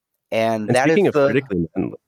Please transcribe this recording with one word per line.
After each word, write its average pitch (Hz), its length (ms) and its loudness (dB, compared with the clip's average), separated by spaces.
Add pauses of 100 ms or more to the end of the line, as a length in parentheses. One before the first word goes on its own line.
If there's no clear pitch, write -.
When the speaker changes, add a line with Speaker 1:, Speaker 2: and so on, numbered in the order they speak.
(320)
Speaker 1:
and 110 360 -2
Speaker 2:
And 123 80 0
Speaker 1:
that 127 100 2
Speaker 2:
speaking 160 200 2
Speaker 1:
is 139 40 2
Speaker 2:
of - 40 -4
Speaker 1:
the 143 120 2
Speaker 2:
critically, 110 500 -2
man, 78 180 -4 (140)